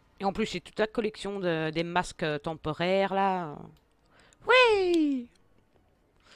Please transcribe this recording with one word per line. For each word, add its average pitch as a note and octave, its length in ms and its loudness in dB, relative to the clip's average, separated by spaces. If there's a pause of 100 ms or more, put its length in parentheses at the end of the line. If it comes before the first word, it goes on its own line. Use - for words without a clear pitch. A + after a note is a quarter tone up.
(200)
Et F#3+ 60 -6
en G3 60 2
plus, G#3 180 -2
j'ai F3+ 120 -8
toute - 180 -10
la G#3+ 80 2
collection G#3 520 -6
de, D#3+ 320 -2
des E3 120 -2
masques, F3 400 -4
euh, D3+ 160 -2
temporaires, F3 760 -2
là. F#3 440 -2 (880)
Oui ! F4+ 800 4 (1080)